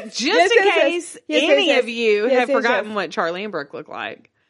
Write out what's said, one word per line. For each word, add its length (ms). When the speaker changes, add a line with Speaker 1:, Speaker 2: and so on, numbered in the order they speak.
Speaker 1:
quick, 40
just 180
Speaker 2:
Yes, 280
Speaker 1:
in 60
Speaker 2:
yes, 80
yes. 180
Speaker 1:
case 340
Speaker 2:
Yes, 160
Speaker 1:
any 240
Speaker 2:
yes, 160
Speaker 1:
of 60
Speaker 2:
yes. 80
Speaker 1:
you 260
Speaker 2:
Yes, 160
Speaker 1:
have 100
Speaker 2:
yes, 80
Speaker 1:
forgotten 300
Speaker 2:
yes. 80
Speaker 1:
what 160
Charlie 320
and 80
Brooke 240
look 120
like. 440